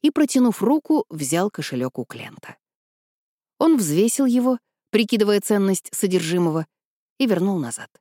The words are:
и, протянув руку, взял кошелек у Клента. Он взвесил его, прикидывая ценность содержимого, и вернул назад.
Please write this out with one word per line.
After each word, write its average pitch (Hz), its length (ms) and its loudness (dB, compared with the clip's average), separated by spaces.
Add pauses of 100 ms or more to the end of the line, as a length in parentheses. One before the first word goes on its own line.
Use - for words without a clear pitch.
и, 302 60 4
протянув 254 500 2
руку, 302 480 0
взял 160 400 -2
кошелек 127 480 -6
у 123 80 -8
Клента. - 520 -18 (1000)
Он 311 200 4
взвесил 208 500 2
его, 247 320 2 (320)
прикидывая 208 500 2
ценность 196 500 0
содержимого, 170 760 -2 (500)
и 269 80 0
вернул 190 320 0
назад. 123 320 -8 (120)